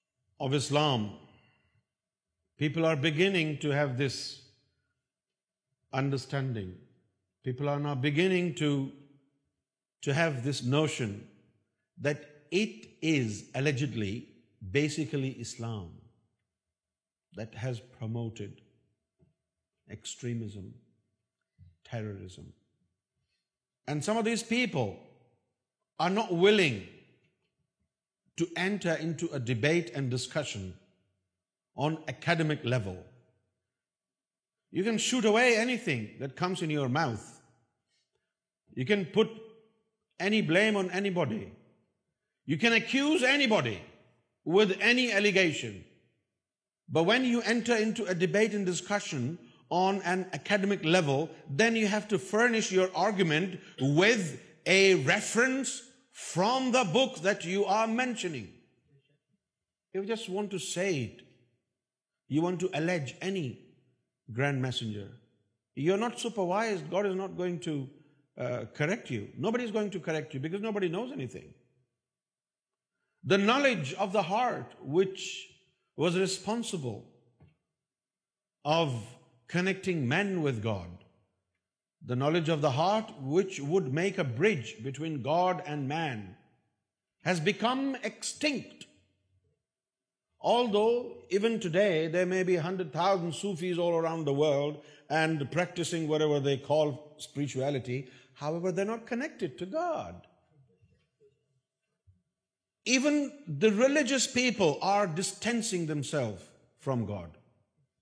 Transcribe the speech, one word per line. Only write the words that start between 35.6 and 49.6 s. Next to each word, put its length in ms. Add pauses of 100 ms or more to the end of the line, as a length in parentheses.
that 160
comes 280
in 80
your 180
mouth. 540 (1300)
You 120
can 180
put 260 (880)
any 240
blame 340
on 140
anybody. 640 (920)
You 120
can 160
accuse 500
anybody 580 (640)
with 360
any 320
allegation. 720 (1080)
But 120
when 200
you 180
enter 340
into 300
a 80
debate 380
and 140
discussion 720 (300)